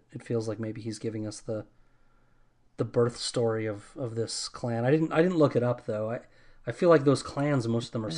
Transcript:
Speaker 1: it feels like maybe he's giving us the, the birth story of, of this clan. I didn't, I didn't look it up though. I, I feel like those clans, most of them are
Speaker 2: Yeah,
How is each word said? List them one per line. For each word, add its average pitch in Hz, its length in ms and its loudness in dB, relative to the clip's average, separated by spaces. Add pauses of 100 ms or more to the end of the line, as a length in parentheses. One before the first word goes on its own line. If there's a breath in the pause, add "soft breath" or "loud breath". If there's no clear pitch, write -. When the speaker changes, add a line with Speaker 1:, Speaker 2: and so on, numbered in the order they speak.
(120)
Speaker 1:
it 120 120 -14
feels 113 240 -4
like 107 120 -6
maybe 110 220 -8
he's 107 180 -10
giving 107 260 -6
us 104 140 -10
the, 107 260 -8 (1120)
the 127 80 0
birth 120 320 2
story 113 480 0
of, 104 200 -6 (120)
of 120 180 -6
this - 320 -4
clan. 117 380 -4
I 131 60 4
didn't, 160 200 4
I 151 120 4
didn't 180 140 0
look 147 180 6
it 117 80 2
up 123 220 -2
though. 110 260 -4
I, 123 80 -6 (460 soft breath)
I 123 60 -4
feel 175 180 2
like 151 140 8
those 135 200 4
clans, 139 440 0
most 117 200 0
of - 60 -20
them 110 120 -4
are 107 60 -4
Speaker 2:
Yeah, 165 60 -4